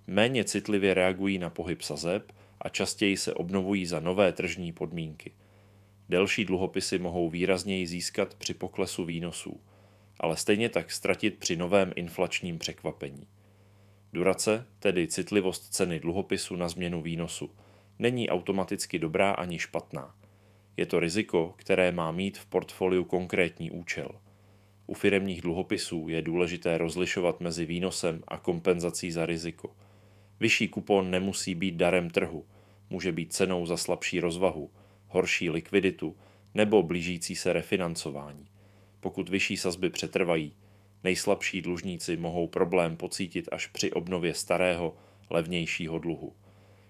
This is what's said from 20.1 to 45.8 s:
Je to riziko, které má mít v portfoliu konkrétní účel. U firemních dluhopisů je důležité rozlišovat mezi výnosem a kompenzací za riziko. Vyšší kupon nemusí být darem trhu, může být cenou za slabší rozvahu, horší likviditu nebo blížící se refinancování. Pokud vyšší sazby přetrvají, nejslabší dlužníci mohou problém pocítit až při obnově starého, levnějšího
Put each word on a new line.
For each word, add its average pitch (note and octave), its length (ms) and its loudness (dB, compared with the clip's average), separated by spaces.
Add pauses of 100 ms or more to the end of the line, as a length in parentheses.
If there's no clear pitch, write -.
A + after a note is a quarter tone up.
Je F2+ 80 0
to E2+ 140 2
riziko, E2+ 580 2
které F#2 340 2
má E2 200 -2
mít F#2+ 260 -2
v - 80 -18
portfoliu F#2 580 0
konkrétní F2 680 0
účel. F2 380 -6 (800)
U - 60 -6
firemních G2 480 2
dluhopisů F2 680 -2
je E2 120 0
důležité E2+ 560 0
rozlišovat E2+ 640 0
mezi E2+ 260 -2
výnosem F2 640 -2
a - 100 -8
kompenzací F2 760 0
za E2 140 0
riziko. E2 500 -6 (640)
Vyšší A2 280 4
kupon F#2+ 440 2
nemusí F#2 440 0
být F2 200 -2
darem F2 340 4
trhu, D#2+ 360 0 (440)
může F#2 220 -2
být E2 220 -4
cenou F#2 320 2
za E2+ 120 -2
slabší F2 420 -2
rozvahu, E2+ 520 0 (360)
horší F2+ 420 0
likviditu E2+ 640 0 (380)
nebo G#2+ 300 6
blížící F2 520 -4
se F2 180 0
refinancování. D#2+ 920 -4 (580)
Pokud F#2 260 -4
vyšší F#2+ 280 0
sazby F2+ 320 0
přetrvají, E2 640 0 (500)
nejslabší F#2 580 0
dlužníci F2 560 -4
mohou E2+ 300 -2
problém F2 500 2
pocítit F2+ 540 -6
až - 160 -6
při - 240 -2
obnově E2+ 420 0
starého, F2 640 2 (340)
levnějšího E2 720 0